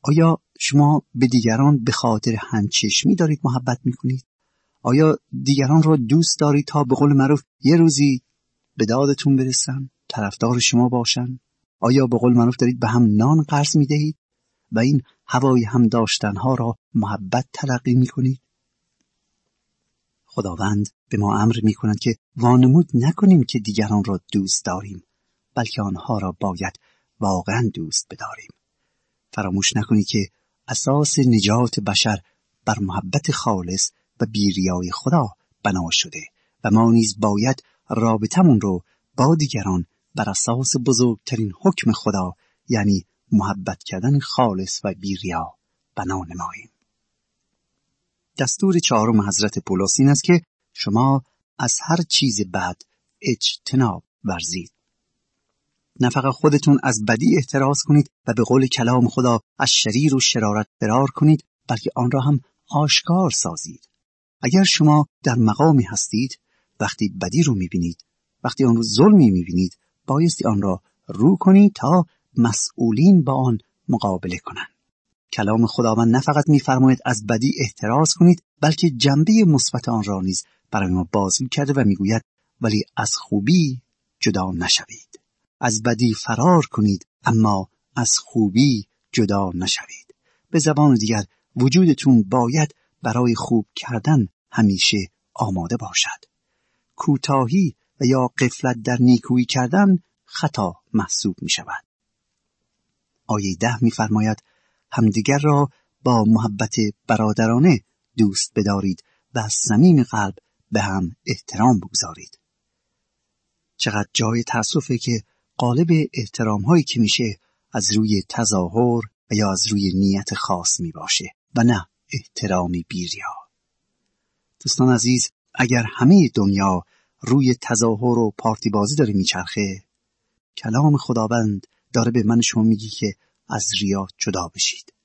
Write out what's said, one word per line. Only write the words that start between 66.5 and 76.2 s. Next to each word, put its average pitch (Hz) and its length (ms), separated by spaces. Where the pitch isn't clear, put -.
وقتی 104 300
بدی 95 340
رو 135 120
می‌بینید، 87 500
وقتی 131 220
آن 117 100
رو 113 80
ظلمی 127 480
می‌بینید، 90 460
بایستی 160 380
آن 104 160
را 95 200
رو 143 320
کنید 196 340
تا 170 320
مسئولین 123 840
با 131 220
آن 117 120
مقابله 92 500
کنند. - 300
کلام 110 340
خداوند 113 480
نه - 40
فقط 147 280